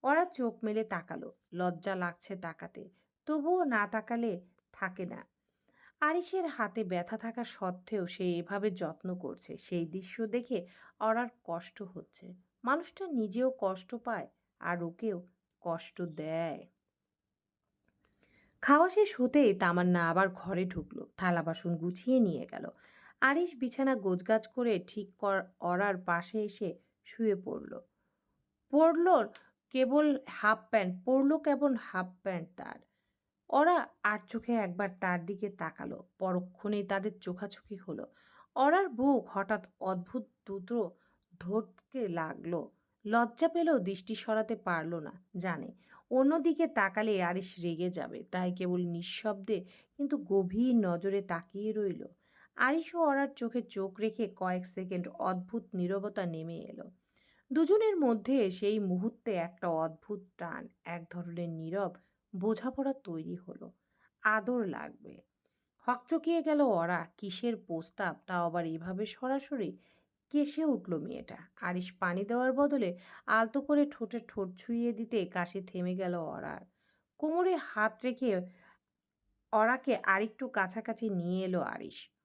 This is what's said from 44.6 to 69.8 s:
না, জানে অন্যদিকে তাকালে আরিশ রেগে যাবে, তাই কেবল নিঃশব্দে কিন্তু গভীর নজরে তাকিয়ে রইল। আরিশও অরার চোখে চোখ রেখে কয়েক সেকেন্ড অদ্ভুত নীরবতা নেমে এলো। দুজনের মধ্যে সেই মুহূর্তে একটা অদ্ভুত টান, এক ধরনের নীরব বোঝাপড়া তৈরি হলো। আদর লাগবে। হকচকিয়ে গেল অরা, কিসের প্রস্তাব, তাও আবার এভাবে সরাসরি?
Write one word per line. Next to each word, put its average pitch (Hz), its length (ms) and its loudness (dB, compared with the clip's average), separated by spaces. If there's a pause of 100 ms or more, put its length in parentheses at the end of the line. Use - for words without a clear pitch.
না, 156 300 -10 (120)
জানে 175 360 -4 (380)
অন্যদিকে 302 560 4
তাকালে 208 560 2
আরিশ 180 400 -2
রেগে 175 280 -2
যাবে, - 320 -8
তাই 180 300 -2
কেবল 180 340 0
নিঃশব্দে 190 800 -4 (320)
কিন্তু 285 220 -2
গভীর 196 580 2
নজরে 190 460 2
তাকিয়ে 185 500 -6
রইল। 202 340 -2 (500)
আরিশও 311 420 2
অরার 277 300 4
চোখে 240 340 -4
চোখ 190 380 -6
রেখে 214 360 -2
কয়েক 180 300 -2
সেকেন্ড 185 420 -6
অদ্ভুত 185 560 -4 (100)
নীরবতা 196 520 -2
নেমে 165 320 -6
এলো। - 320 -14 (600)
দুজনের 392 440 6
মধ্যে 240 540 4
সেই 208 280 0
মুহূর্তে 202 540 0
একটা 175 360 -2
অদ্ভুত 165 520 -2 (180)
টান, - 300 -8 (160)
এক 170 260 -8
ধরনের 170 380 -6
নীরব 165 440 -4 (440)
বোঝাপড়া 240 560 -2
তৈরি 175 420 -6
হলো। - 380 -14 (500)
আদর 214 440 0
লাগবে। - 540 -10 (580)
হকচকিয়ে 320 640 0
গেল 302 180 2
অরা, 170 460 2 (100)
কিসের 214 400 -4
প্রস্তাব, 170 600 -4 (100)
তাও 175 200 0
আবার 170 200 0
এভাবে 180 400 -4
সরাসরি? 262 720 -4 (520)